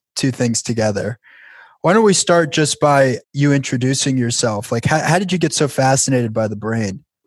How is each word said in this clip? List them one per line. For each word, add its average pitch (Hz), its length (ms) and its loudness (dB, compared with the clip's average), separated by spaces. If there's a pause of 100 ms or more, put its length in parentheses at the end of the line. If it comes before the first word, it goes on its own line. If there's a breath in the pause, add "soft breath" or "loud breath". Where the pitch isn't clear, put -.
(160)
two 131 160 -2
things 117 280 -2
together. 110 600 -4 (600 loud breath)
Why 165 100 2
don't 220 100 4
we 202 120 6
start 170 360 2
just 151 300 0
by 139 380 2 (140)
you 143 200 2
introducing 135 640 -2
yourself? 117 540 -2
Like, 120 140 -2
how, 156 120 2
how 160 220 0
did 190 100 -4
you 185 80 -2
get 160 140 0
so 147 160 0
fascinated 135 640 0
by 110 160 -2
the 107 80 -8
brain? 107 480 -6 (220)